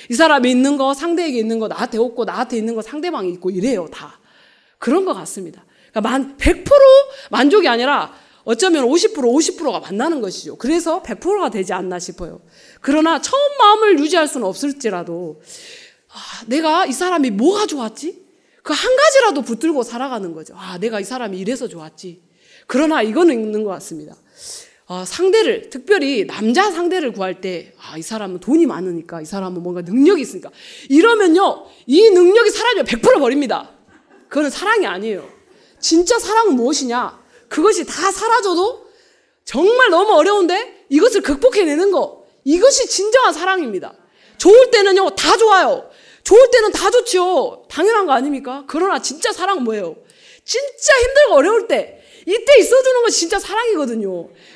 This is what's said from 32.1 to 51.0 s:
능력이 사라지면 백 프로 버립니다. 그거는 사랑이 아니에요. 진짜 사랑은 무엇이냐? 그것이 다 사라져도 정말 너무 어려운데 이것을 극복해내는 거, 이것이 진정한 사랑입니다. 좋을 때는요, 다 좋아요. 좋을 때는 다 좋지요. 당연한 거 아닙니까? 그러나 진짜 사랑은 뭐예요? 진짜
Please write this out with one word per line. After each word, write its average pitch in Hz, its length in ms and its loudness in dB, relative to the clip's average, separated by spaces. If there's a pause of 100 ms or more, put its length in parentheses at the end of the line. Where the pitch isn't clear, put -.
능력이 381 400 6
사라지면 427 340 -2
백 233 180 -4
프로 453 160 4
버립니다. 262 520 -2 (580)
그거는 294 220 -2
사랑이 403 360 -2
아니에요. 190 420 -8 (520)
진짜 349 380 2
사랑은 440 360 0
무엇이냐? 240 640 -2 (300)
그것이 359 360 0
다 381 280 -4
사라져도 403 720 -2 (580)
정말 440 460 2
너무 381 220 2
어려운데 370 760 0
이것을 349 340 2
극복해내는 349 680 0
거, 285 340 -4 (200)
이것이 440 420 2
진정한 427 460 -2
사랑입니다. 302 640 -6 (440)
좋을 466 320 8
때는요, 392 400 2
다 381 260 0
좋아요. 370 540 2 (320)
좋을 480 300 8
때는 427 200 4
다 349 180 -2
좋지요. 359 760 0
당연한 392 380 0
거 294 60 2
아닙니까? 269 560 -4
그러나 330 320 -2
진짜 330 320 -6
사랑은 370 320 -4
뭐예요? 208 320 -6 (480)
진짜 554 480 -4 (100)